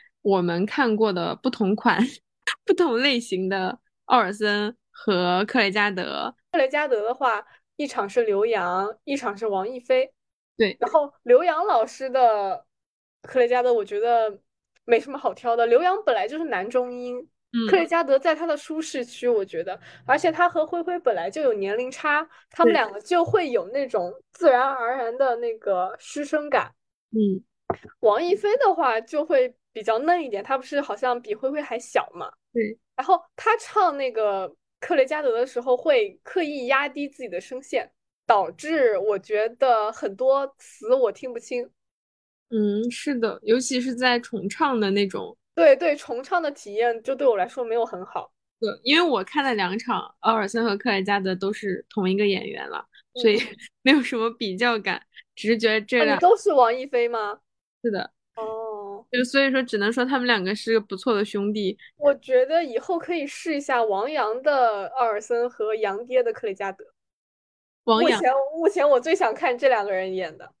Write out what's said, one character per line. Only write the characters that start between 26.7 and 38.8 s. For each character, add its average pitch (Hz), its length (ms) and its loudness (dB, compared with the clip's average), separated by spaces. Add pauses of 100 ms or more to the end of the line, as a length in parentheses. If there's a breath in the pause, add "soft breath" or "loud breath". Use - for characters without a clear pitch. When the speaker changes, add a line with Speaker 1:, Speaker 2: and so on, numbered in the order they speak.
Speaker 1:
嗯。 202 320 0 (580 loud breath)
Speaker 2:
王 226 220 4
一 349 140 0
飞 403 220 0
的 427 160 4
话 247 260 0
就 294 240 -4
会 262 300 2 (180)
比 220 100 -12
较 220 180 0
嫩 339 220 2
一 269 60 -10
点， 202 160 -6
他 269 140 -2
不 254 40 -12
是 285 180 -4
好 285 140 -6
像 247 260 -2
比 220 140 -8
灰 262 160 -4
灰 302 100 -6
还 247 180 -8
小 - 360 -2
嘛。 - 160 -10 (220)
Speaker 1:
对。 220 260 -4 (160)
Speaker 2:
然 262 100 -4
后 349 140 6 (160)
他 440 220 0
唱 370 400 0
那 269 140 -4
个 208 440 -2 (260)
克 - 160 -2
雷 262 100 6
加 302 160 -4
德 269 100 0
的 233 140 0
时 247 140 -8
候 247 160 2
会 247 480 2
刻 - 180 -4
意 285 240 -6
压 269 220 2
低 285 200 -8
自 277 140 -18
己 240 60 -10
的 175 120 -8
声 254 220 -12
线， - 260 -4 (380)
导 196 240 2
致 254 480 0